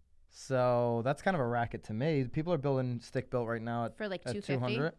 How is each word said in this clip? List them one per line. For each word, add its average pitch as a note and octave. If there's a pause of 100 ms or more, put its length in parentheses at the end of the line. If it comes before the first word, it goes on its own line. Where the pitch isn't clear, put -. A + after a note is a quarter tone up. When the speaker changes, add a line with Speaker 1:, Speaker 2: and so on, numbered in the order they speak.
(300)
Speaker 1:
So A#2+
that's C#3
kind F#3+
of D3+
a A#2+
racket A#2
to A2+
me. C3+
People D#3
are D#3+
building C3
stick -
built B2
right A2+
now A#2
at, A2+
Speaker 2:
For, G#3+
like, F#3
Speaker 1:
at B2
Speaker 2:
two -
fifty, C#3+
Speaker 1:
two C3
hundred. B2+